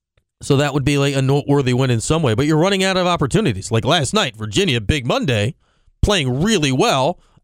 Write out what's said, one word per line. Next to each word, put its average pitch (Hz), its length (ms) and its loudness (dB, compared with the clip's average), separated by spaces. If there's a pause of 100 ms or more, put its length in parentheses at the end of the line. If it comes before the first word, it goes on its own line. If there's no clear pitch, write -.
(420)
So 139 160 2
that 143 160 0
would 143 100 0
be, 143 140 2
like, 139 160 0
a 135 80 0
noteworthy 139 500 2
win 127 180 0
in 117 100 0
some 160 220 0
way. 117 120 2
But 123 100 0
you're 151 140 2
running 190 260 2
out 190 140 0
of 180 80 0
opportunities. 151 640 -2
Like 113 160 0
last 147 260 0
night, 185 240 -2
Virginia, 117 460 -2
big 131 240 -2
Monday, 139 480 -2 (480)
playing 147 400 0
really 170 300 0
well. 156 480 0 (240)